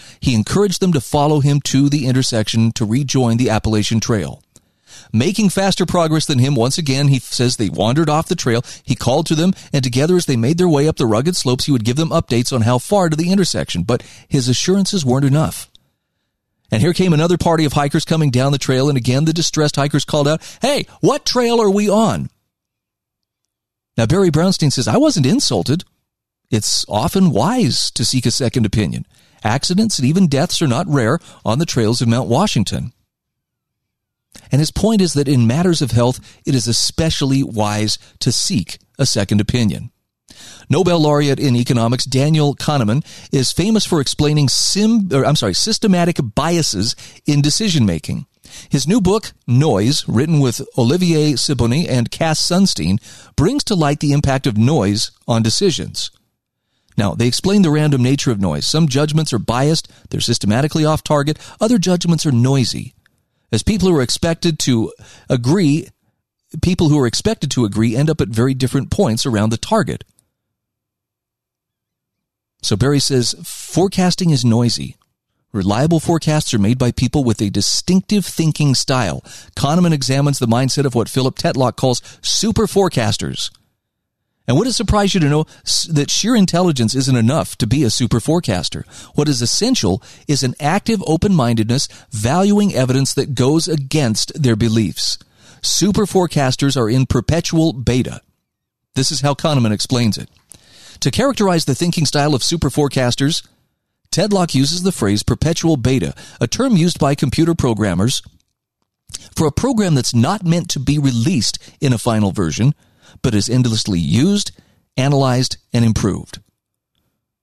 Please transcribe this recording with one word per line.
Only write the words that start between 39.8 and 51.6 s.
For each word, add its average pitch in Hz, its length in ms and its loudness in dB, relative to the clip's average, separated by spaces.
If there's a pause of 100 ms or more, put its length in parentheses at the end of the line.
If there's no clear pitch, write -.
Nobel 170 300 2
laureate 147 400 2
in 127 160 2
economics 120 480 0
Daniel 143 500 2
Kahneman 131 480 0 (300)
is 131 180 0
famous 208 340 0
for 165 160 0
explaining 147 480 0
sim-, 208 640 0
or, 135 140 2
I'm 143 100 2
sorry, 98 180 0
systematic 180 640 0 (160)
biases 143 600 -2 (320)
in 147 160 2
decision 156 420 0
making. - 420 -4 (420)
His - 180 -2
new 214 140 2
book, 196 320 0 (140)
Noise, 127 600 2
written 147 340 0
with 127 220 0 (140)
Olivier 151 560 2
Sibony 123 560 -2